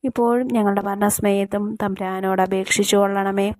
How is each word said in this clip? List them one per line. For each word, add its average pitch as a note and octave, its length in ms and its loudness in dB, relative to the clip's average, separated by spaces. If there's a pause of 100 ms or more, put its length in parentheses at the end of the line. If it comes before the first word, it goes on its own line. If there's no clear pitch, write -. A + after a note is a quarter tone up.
ഇപ്പോഴും A#3+ 440 0
ഞങ്ങളുടെ G3+ 420 0
മരണസമയത്തും G3+ 760 0 (100)
തമ്പുരാനോട് F#3+ 640 -2
അപേക്ഷിച്ചു F#3+ 560 0
കൊള്ളണമേ. G3 520 2 (100)